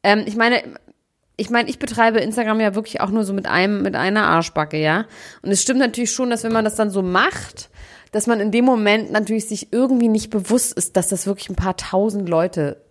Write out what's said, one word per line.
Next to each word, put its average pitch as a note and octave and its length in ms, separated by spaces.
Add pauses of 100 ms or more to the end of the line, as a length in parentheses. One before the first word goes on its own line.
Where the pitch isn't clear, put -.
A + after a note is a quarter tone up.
ähm, G#3 240
ich G#3+ 100
meine, A#3 240 (760)
ich G3 100
meine, A#3+ 220
ich - 80
betreibe A3+ 400
Instagram A3 420
ja G3+ 140
wirklich G#3+ 260
auch F#3+ 100
nur G#3+ 140
so G3 80
mit G3 140
einem, G3 340
mit F#3+ 160
einer G3+ 300
Arschbacke, E3 500
ja. D#3 300 (340)
Und - 100
es G3 120
stimmt B3+ 160
natürlich A#3+ 340
schon, B3+ 160
dass A#3 160
wenn A3+ 80
man A3 140
das G#3+ 80
dann G#3+ 160
so F#3+ 120
macht, F#3+ 680 (420)
dass G#3 140
man A3+ 140
in G#3 100
dem A#3 140
Moment G#3 480
natürlich G#3+ 360
sich - 240
irgendwie B3 360
nicht G#3+ 220
bewusst G#3+ 420
ist, - 240
dass F3+ 120
das F#3+ 200
wirklich G3 200
ein F#3+ 80
paar F#3 200
tausend G3+ 520
Leute E3 500 (120)